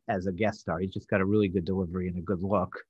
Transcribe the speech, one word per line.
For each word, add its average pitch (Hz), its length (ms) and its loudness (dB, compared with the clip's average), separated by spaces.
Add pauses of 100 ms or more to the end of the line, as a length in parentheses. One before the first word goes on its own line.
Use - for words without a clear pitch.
as 95 180 0
a 98 60 -2
guest 101 300 0
star. 82 180 -2
He's 95 140 -4
just - 140 -10
got 98 140 2
a 95 40 2
really 101 240 4
good 87 160 0
delivery 92 420 -2
and 90 100 -4
a 87 40 -6
good 90 200 -2
look. 95 380 0 (100)